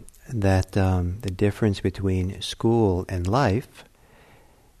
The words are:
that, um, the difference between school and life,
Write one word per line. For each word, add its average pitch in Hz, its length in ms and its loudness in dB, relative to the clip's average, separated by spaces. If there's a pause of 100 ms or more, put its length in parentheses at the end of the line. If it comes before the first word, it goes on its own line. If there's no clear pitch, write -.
(280)
that, 98 480 2
um, 92 460 0
the 98 80 -4
difference 101 500 0
between 92 640 -2
school 107 640 0
and 90 180 -4
life, 117 580 0 (960)